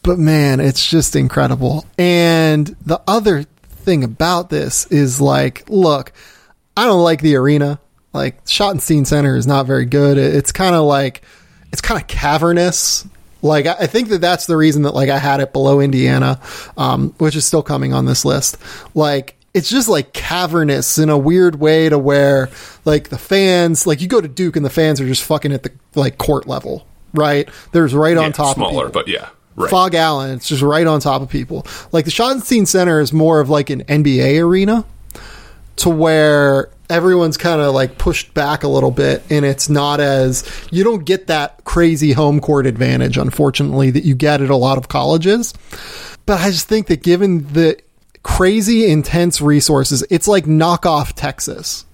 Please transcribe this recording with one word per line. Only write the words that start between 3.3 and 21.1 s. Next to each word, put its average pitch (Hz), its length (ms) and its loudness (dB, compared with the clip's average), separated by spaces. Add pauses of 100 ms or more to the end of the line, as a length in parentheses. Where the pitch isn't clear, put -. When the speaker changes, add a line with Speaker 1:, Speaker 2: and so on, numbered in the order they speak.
Speaker 1:
thing - 600 -4
about 170 440 -2
this 147 360 -4
is, 139 340 0
like, 139 480 0
look, 160 460 0 (640)
I 214 80 0
don't 190 180 4
like 165 180 2
the 151 140 4
arena. 143 460 0 (320)
Like, 139 320 -8
Schottenstein 165 600 0
Center 139 300 0
is 120 100 -2
not 139 200 0
very 131 200 -2
good. 143 320 2
It, 139 180 2
it's - 180 -2
kinda 180 260 2
like, 139 420 0 (520)
it's - 80 -8
kinda 196 220 -4
cavernous. 170 1040 -2 (360)
Like, 147 240 0
I, 170 160 0
I 185 60 0
think 233 200 -2
that 196 140 -2
that's 175 240 0
the 170 100 0
reason 156 280 2
that, 143 120 -2
like, 135 140 0
I 139 100 0
had 139 220 0
it 135 100 -4
below 139 300 2
Indiana, 131 580 0 (380)
um, 135 400 -2
which 156 180 0
is 147 100 -2
still 160 160 0
coming 135 320 -4
on 131 120 0
this 131 180 -2
list. 143 320 -2 (400)
Like, 143 400 -2 (180)
it's 170 160 -2
just, 247 180 0
like, 180 260 -2
cavernous 160 840 -2
in 156 140 2